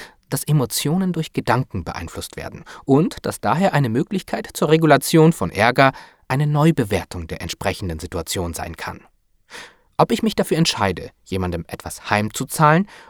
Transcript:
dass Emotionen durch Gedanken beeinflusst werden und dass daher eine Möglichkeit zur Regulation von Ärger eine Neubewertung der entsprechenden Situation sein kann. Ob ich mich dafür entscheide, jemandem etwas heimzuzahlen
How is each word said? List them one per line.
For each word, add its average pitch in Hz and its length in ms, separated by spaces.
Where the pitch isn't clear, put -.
dass - 160
Emotionen 156 680
durch 165 200
Gedanken 120 500
beeinflusst - 540
werden - 280
und 143 400
dass - 160
daher 151 320
eine 135 160
Möglichkeit 156 640
zur 165 160
Regulation 160 640
von - 180
Ärger 123 420
eine 143 180
Neubewertung 120 800
der - 140
entsprechenden 90 580
Situation 85 560
sein 85 220
kann. - 240
Ob - 160
ich 220 100
mich 220 140
dafür 185 220
entscheide, 98 520
jemandem 87 420
etwas - 420
heimzuzahlen 147 800